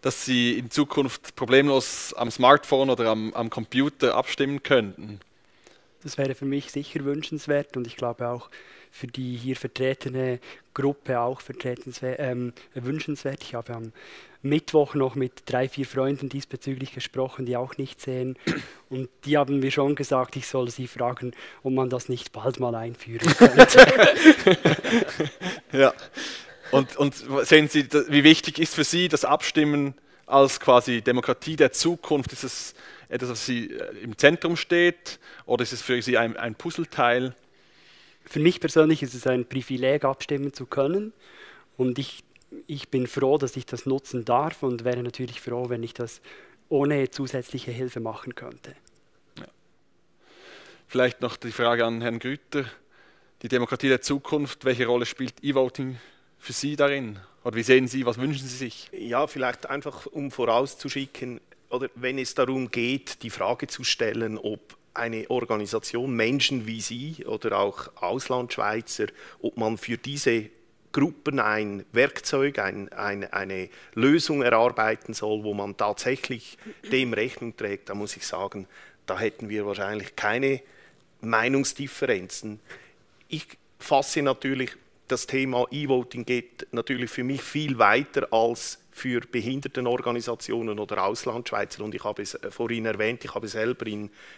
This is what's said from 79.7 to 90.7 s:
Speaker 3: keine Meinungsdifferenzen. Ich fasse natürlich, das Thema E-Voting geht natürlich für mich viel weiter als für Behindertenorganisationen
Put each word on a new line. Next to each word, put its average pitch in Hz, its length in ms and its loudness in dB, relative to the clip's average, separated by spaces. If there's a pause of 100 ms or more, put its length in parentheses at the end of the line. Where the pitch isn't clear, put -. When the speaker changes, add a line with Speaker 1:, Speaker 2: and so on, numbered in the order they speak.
Speaker 3:
keine 131 440 -2 (600)
Meinungsdifferenzen. 117 1400 -2 (720)
Ich 156 180 -10 (320)
fasse - 420 0
natürlich, 135 520 -2 (360)
das 127 180 -2
Thema 131 440 0
E-Voting 127 540 -2
geht - 460 -6
natürlich 120 400 -6
für 127 140 -6
mich 135 180 -4
viel 147 360 -4
weiter 113 520 2
als 117 480 0 (140)
für 123 280 -4
Behindertenorganisationen 120 1600 -4